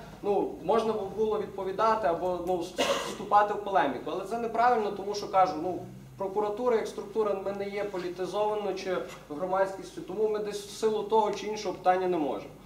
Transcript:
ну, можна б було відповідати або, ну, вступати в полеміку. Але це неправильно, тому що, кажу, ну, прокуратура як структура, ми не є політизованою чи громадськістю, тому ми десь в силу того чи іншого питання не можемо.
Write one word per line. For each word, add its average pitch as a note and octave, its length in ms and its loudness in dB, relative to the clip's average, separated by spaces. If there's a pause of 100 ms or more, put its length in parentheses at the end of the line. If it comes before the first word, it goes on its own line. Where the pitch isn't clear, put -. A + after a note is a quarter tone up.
(220)
ну, G3 280 2 (140)
можна A3 280 4
б G#3 40 -2 (200)
було G#3+ 220 2
відповідати F#3+ 680 0
або, F3 380 0
ну, F3 180 0 (440)
вступати G#3 460 4
в G3+ 100 -4
полеміку. D3+ 480 2
Але F#3+ 120 -4
це G#3 140 -4
неправильно, A3+ 520 4
тому G3 240 -4
що, G3+ 160 -6
кажу, F#3 320 6
ну, F3 160 -2 (380)
прокуратура G#3 600 0
як G#3 120 -2
структура, G#3 560 -2
ми G3 80 -2
не G3 160 -6
є G3+ 160 -4
політизованою F#3 880 -2
чи F#3 220 -2 (340)
громадськістю, F#3 680 -2
тому G3+ 280 0
ми G#3+ 100 0
десь G#3 280 -6
в - 40 -14
силу G#3+ 320 0
того G#3+ 300 4
чи - 140 -6
іншого G#3 280 -4
питання F#3 340 4
не F3+ 100 2
можемо. B2+ 320 -2 (160)